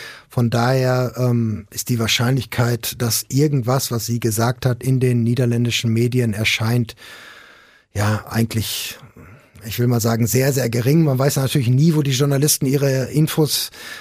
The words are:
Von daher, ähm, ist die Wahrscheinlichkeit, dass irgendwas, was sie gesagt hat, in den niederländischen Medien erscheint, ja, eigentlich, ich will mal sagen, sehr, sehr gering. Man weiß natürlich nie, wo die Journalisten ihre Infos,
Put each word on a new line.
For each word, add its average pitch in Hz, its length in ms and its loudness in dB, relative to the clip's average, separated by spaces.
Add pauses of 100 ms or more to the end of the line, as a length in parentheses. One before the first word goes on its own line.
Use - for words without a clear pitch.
(300)
Von 120 200 0
daher, 127 680 0
ähm, 117 520 0
ist - 200 -10
die 120 100 0
Wahrscheinlichkeit, 120 1000 0
dass 113 260 -2
irgendwas, 131 640 0
was 117 140 -4
sie 120 160 -2
gesagt 117 440 0
hat, 123 180 0
in 131 180 2
den 123 220 2
niederländischen 117 680 0
Medien 120 420 0
erscheint, 110 600 -2 (1000)
ja, 104 360 -2
eigentlich, - 680 -4 (720)
ich 113 120 -8
will 120 80 2
mal 123 120 2
sagen, 113 280 2
sehr, 131 240 2
sehr 123 180 -2
gering. 127 340 2
Man 131 160 2
weiß 139 160 2
natürlich 135 340 0
nie, 147 240 6
wo 151 80 2
die 135 100 0
Journalisten 139 540 2
ihre 131 400 0
Infos, - 640 0 (320)